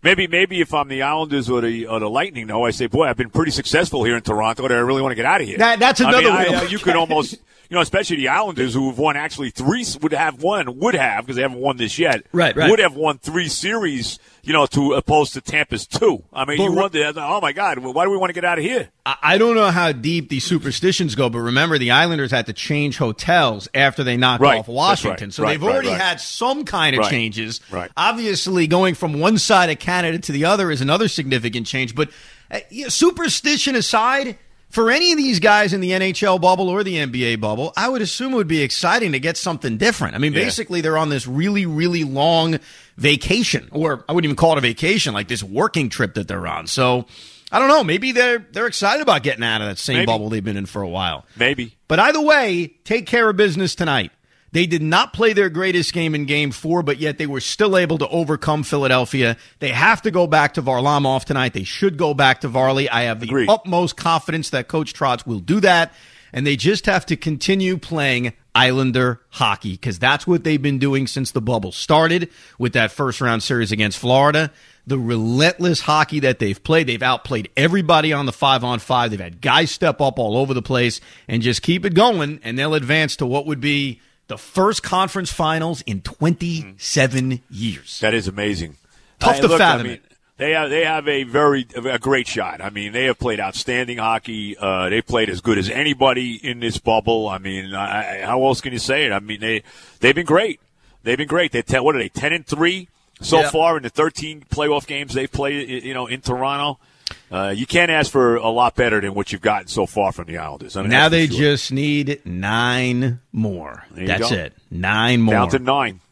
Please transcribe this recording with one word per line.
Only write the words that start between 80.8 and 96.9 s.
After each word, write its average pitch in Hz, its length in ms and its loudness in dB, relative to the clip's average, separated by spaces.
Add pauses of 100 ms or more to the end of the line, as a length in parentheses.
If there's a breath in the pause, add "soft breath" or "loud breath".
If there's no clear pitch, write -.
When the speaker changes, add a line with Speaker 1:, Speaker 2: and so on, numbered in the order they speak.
Speaker 2:
and 117 140 -2
just 120 220 0
keep 175 220 0
it 185 100 0
going, 170 480 2
and 117 160 -6
they'll 151 160 0
advance 147 400 0
to 143 100 -4
what 143 220 -2
would 147 140 -4
be 139 380 -2 (280 soft breath)
the - 100 -12
first - 460 0
conference 185 480 -2
finals 160 540 -2
in 101 160 -6
twenty-seven 131 1500 -2
years. 98 520 -8
Speaker 1:
That 110 120 2
is 107 140 -2
amazing. 92 500 -4 (420 soft breath)
Speaker 2:
Tough 143 180 4
Speaker 1:
I, - 40 -4
Speaker 2:
to 139 60 6
Speaker 1:
look, 165 100 6
Speaker 2:
fathom 156 240 4
Speaker 1:
I - 20 -6
mean, 123 100 -8
Speaker 2:
it. 110 100 -18 (340)
Speaker 1:
they 143 140 -2
have, 156 180 0
they 156 160 0
have 156 220 -2
a 139 160 0
very, 139 420 2 (100)
a 123 240 -4
great 131 280 0
shot. 92 340 -6
I 98 80 -8
mean, 104 220 -8
they 123 140 -2
have 127 140 0
played 113 200 -2
outstanding 120 580 -4
hockey. 110 600 -4
Uh, 92 320 -2
they've 110 160 0
played 113 240 0
as 90 120 -8
good 113 160 2
as 95 120 -2
anybody 127 720 0
in 123 180 -8
this 117 180 -4
bubble. 110 520 0